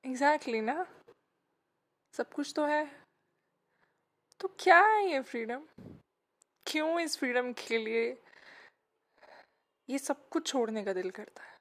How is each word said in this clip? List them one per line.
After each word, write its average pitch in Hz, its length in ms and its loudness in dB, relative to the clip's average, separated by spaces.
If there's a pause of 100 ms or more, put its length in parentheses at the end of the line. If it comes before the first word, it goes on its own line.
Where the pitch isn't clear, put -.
Exactly 262 560 2
ना, 302 380 -4 (1120)
सब - 200 -8
कुछ 285 240 -8
तो 302 100 0
है। 302 380 -2 (1400)
तो 381 200 -6
क्या 359 260 8
है 427 240 4
ये 277 100 0
फ्रीडम? 240 480 -8 (1000)
क्यों 320 340 0
इस 320 180 -4
फ्रीडम 247 340 0
के - 260 -4
लिए 226 440 -2 (1700)
ये 269 80 -2
सब - 300 -6
कुछ 320 180 -2
छोड़ने 220 380 -2
का 196 80 -2
दिल 185 180 -2
करता - 320 -16
है? - 180 -20